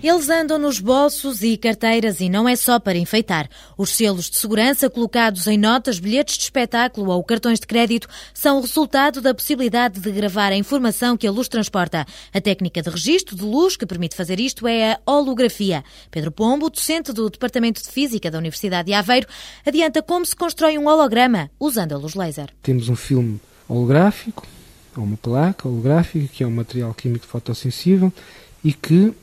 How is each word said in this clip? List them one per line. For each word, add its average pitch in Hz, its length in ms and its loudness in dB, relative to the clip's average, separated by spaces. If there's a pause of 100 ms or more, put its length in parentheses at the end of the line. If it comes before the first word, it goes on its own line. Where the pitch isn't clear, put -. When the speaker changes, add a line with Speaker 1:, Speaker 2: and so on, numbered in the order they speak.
Speaker 1:
Eles 311 260 2
andam 311 280 2
nos 285 220 0
bolsos 262 640 0
e 226 120 2
carteiras 226 680 0
e 185 60 0
não 208 220 2
é 247 60 4
só 240 240 2
para 185 180 0
enfeitar. 175 500 0 (300)
Os 196 140 -2
selos 196 400 0
de - 60 -4
segurança 226 520 0
colocados 226 560 0
em 214 140 2
notas, 226 400 2
bilhetes 220 380 -2
de - 80 -4
espetáculo 233 680 -2
ou 175 120 0
cartões 233 360 0
de - 80 -14
crédito 233 400 0 (260)
são 277 240 2
o 269 40 0
resultado 269 600 0
da 262 100 2
possibilidade 240 680 -2
de 196 120 -6
gravar 202 400 0
a 196 60 0
informação 240 580 0
que 226 120 -2
a 196 40 0
luz 233 160 -2
transporta. 180 560 -2 (300)
A 196 80 0
técnica 185 400 -2
de 165 80 -4
registro 202 460 0
de 180 80 -8
luz 294 340 2
que 233 80 -6
permite 170 300 -6
fazer 185 240 -4
isto 240 280 -4
é 226 260 2
a - 120 -6
holografia. 240 760 0 (260)
Pedro 156 220 -6
Pombo, 262 400 0
docente 320 420 -4
do 214 160 -2
Departamento 233 540 -2
de - 60 -14
Física 233 420 -4
da 160 80 -6
Universidade 175 480 -4
de 202 60 0
Aveiro, 220 340 2 (360)
adianta 311 380 2
como 349 240 -2
se - 100 -4
constrói 311 440 0
um 294 80 0
holograma 247 720 4
usando 190 340 -2
a 143 40 -6
luz 156 180 -10
laser. 156 340 -6 (140)
Speaker 2:
Temos 123 260 0
um 123 60 4
filme 117 440 0 (300)
holográfico, 139 800 2 (500)
ou 117 60 -4
uma 104 140 -2
placa 139 500 -2
holográfica, 139 600 0
que - 160 -4
é 123 40 0
um 117 40 -2
material 117 440 -4
químico 120 320 -4
fotossensível 180 840 0 (520)
e 151 100 2
que 190 500 4